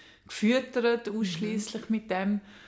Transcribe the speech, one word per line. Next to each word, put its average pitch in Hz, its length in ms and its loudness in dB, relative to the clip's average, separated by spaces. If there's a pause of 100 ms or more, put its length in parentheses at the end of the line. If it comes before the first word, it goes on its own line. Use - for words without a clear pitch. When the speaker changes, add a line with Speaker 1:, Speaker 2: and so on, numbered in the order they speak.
(280)
Speaker 1:
gefüttert, 233 800 2
Speaker 2:
Mhm. 214 100 -4
Speaker 1:
ausschliesslich 214 680 -2
mit 220 220 -2
dem. 196 300 0 (280)